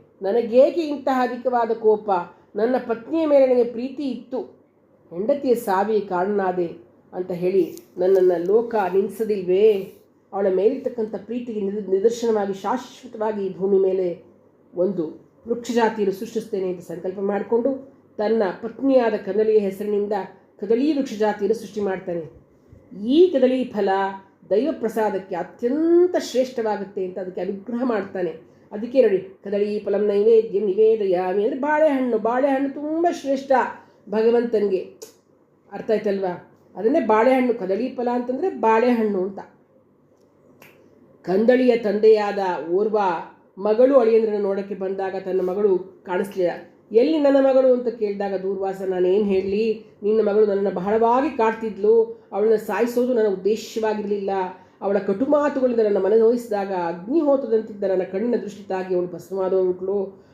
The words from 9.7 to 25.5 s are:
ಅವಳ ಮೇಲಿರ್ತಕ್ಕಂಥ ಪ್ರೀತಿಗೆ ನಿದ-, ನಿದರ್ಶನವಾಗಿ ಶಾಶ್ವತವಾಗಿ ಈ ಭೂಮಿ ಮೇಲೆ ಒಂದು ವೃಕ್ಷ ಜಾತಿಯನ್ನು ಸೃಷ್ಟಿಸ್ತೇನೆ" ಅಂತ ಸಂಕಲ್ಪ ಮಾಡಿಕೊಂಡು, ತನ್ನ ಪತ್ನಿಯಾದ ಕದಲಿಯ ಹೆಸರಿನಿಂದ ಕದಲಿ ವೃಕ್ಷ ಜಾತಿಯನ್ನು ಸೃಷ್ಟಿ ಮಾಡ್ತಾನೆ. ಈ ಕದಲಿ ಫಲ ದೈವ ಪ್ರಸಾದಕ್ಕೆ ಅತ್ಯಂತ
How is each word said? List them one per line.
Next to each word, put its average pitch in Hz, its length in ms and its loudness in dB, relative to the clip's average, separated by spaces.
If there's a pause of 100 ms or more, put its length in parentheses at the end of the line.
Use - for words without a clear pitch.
ಅವಳ 202 220 0
ಮೇಲಿರ್ತಕ್ಕಂಥ 226 640 -2
ಪ್ರೀತಿಗೆ 226 440 -8
ನಿದ-, 196 300 -6
ನಿದರ್ಶನವಾಗಿ 208 640 0
ಶಾಶ್ವತವಾಗಿ 214 920 -6
ಈ 185 120 -8
ಭೂಮಿ 196 220 2
ಮೇಲೆ 185 440 0 (520)
ಒಂದು 175 520 -4 (200)
ವೃಕ್ಷ 240 240 -6
ಜಾತಿಯನ್ನು 220 440 0
ಸೃಷ್ಟಿಸ್ತೇನೆ" 214 540 -6
ಅಂತ 175 120 -8
ಸಂಕಲ್ಪ 185 380 -10
ಮಾಡಿಕೊಂಡು, 226 800 -2 (200)
ತನ್ನ 220 260 0 (200)
ಪತ್ನಿಯಾದ 240 500 2
ಕದಲಿಯ 214 440 2
ಹೆಸರಿನಿಂದ 202 560 -2 (460)
ಕದಲಿ 247 340 2
ವೃಕ್ಷ 269 200 -4
ಜಾತಿಯನ್ನು 208 460 -2
ಸೃಷ್ಟಿ 214 220 -10
ಮಾಡ್ತಾನೆ. 180 640 -6 (580)
ಈ 320 220 6
ಕದಲಿ 254 360 2
ಫಲ 202 260 -2 (600)
ದೈವ 240 220 2
ಪ್ರಸಾದಕ್ಕೆ 214 640 -4
ಅತ್ಯಂತ 320 840 2